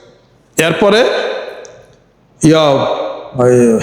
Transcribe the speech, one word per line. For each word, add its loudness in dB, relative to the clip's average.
এরপরে 2
ইয়া, 4
ওই 0